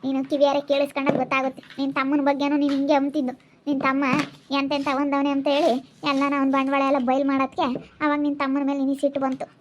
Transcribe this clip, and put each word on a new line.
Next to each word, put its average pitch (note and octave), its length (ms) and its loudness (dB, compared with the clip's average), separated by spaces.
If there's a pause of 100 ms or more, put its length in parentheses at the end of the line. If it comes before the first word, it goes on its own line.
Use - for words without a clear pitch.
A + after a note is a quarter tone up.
ನೀನು C4+ 260 -2
ಕಿವಿಯಾರೆ C#4+ 320 2 (100)
ಕೇಳಿಸ್ಕೊಂಡಾಗ C#4 520 0
ಗೊತ್ತಾಗುತ್ತೆ. C4 400 -2 (160)
ನಿನ್ನ C4+ 200 -2
ತಮ್ಮನ C#4 300 2
ಬಗ್ಗೆನೂ C#4+ 340 0
ನೀನು C#4+ 140 2
ಹಿಂಗೆ C#4 220 2
ಅಂಬ್ತಿದ್ದು, C#4 360 -2 (320)
ನಿನ್ನ C#4 200 -2
ತಮ್ಮ C4+ 180 0 (540)
ಎಂತೆಂಥ C#4 300 -2 (120)
ಒಂದವನೇ C#4+ 360 0
ಅಂತ C#4 100 -2
ಹೇಳಿ D4 260 2 (360)
ಎಲ್ಲನ C#4 300 0
ಅವ್ನ C4+ 160 2
ಬಂಡವಾಳ C4+ 360 0
ಎಲ್ಲ C#4+ 180 2
ಬಯಲು C4+ 220 2
ಮಾಡೋದಕ್ಕೆ C4+ 360 0 (380)
ಅವಾಗ D4 200 2
ನಿನ್ನ C#4+ 180 0
ತಮ್ಮನ C#4 260 0
ಮೇಲೆ C#4 140 -2
ನಿನಗೆ C4+ 180 -2
ಸಿಟ್ಟು C#4+ 240 0
ಬಂತು. C4 220 -4 (140)